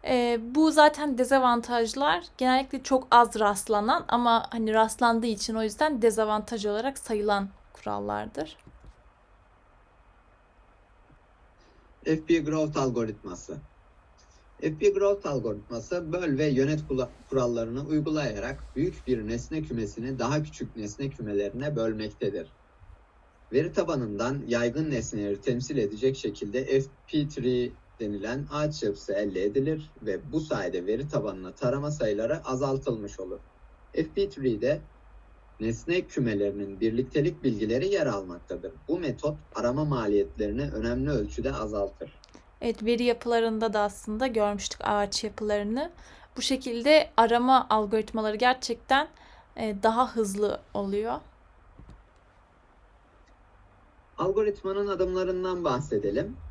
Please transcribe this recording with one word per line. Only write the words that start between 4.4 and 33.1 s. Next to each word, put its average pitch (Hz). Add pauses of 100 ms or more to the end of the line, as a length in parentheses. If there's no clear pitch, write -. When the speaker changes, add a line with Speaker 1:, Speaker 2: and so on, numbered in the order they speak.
Speaker 1:
hani 220
rastlandığı 226
için 220
o 226
yüzden 226
dezavantaj 214
olarak 233
sayılan 208 (240)
kurallardır. 214 (3500)
Speaker 2:
F 156
P 165
Growth 151
algoritması. 113 (1040)
F 156
P 208
Growth 202
algoritması 120
böl 165
ve 151
yönet 143
kula-, 127 (220)
kurallarını 120
uygulayarak 151 (140)
büyük 165
bir 117
nesne 123
kümesini 117
daha 143
küçük -
nesne 113
kümelerine 107
bölmektedir. 107 (1040)
Veri 156
tabanından 131
yaygın 120
nesneleri 101
temsil 131
edecek 117
şekilde 123
F 135 (200)
P 147
tree 123 (280)
denilen 110
ağaç 151
yapısı 104
elde 98
edilir 135 (120)
ve 104
bu 160
sayede 95
veri 120
tabanına 95
tarama 147
sayıları 117
azaltılmış 127